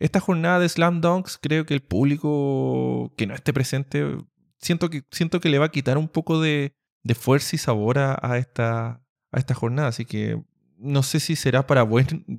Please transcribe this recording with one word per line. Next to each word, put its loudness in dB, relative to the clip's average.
esta 2
jornada 2
de 4
Slam 2
Dunks. 0
Creo 0
que -2
el -2
público 0
que -2
no -6
esté -2
presente, -4
siento -2
que, -8
siento -2
que 0
le 4
va 2
a -2
quitar 0
un 0
poco -2
de, -2
de 0
fuerza 0
y -4
sabor 0
a, 0
a -2
esta, -4
a -2
esta 0
jornada. -2
Así -4
que -4
no 0
sé 0
si -2
será 2
para 6
buen, 4